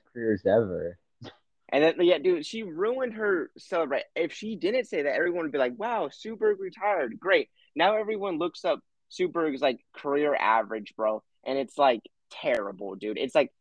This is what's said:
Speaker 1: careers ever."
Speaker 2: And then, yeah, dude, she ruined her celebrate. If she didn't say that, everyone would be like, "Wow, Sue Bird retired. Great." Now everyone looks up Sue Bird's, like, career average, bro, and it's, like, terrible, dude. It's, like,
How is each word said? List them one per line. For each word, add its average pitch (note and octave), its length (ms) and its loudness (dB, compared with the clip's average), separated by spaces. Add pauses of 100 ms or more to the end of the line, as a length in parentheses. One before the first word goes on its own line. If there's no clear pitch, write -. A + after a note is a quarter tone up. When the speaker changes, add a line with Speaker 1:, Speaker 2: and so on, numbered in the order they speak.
(120)
Speaker 1:
careers A2+ 340 0
ever." F2+ 520 2 (720)
Speaker 2:
And C#3 120 2
then, D#3+ 200 4
yeah, F3 160 6
dude, E3 280 0
she A3+ 180 -8
ruined A3 500 -4
her G#3 440 -2
celebrate. D3+ 460 -2 (140)
If E3 160 -2
she G#3+ 240 -8
didn't A3 280 0
say D#3+ 180 -2
that, C3+ 120 0
everyone E3+ 280 0
would C#3+ 100 -4
be D3 40 0
like, B2 220 0
"Wow, G#3 300 -2
Sue A3 260 -12
Bird G#3 240 0
retired. F#3 580 -2
Great." F3 320 2 (240)
Now F#3 220 4
everyone G3+ 420 -2
looks E3+ 280 -4
up D#3 160 0 (260)
Sue F#3 220 -2
Bird's, D3+ 320 -2
like, C3+ 180 2 (140)
career D3 420 0
average, A2 640 2
bro, G#2+ 260 0 (220)
and C3 120 -2
it's, C3 200 -4
like, C3 240 4 (280)
terrible, G2+ 680 -4
dude. G#2 220 -6
It's, B2+ 160 -4
like, C#3+ 280 2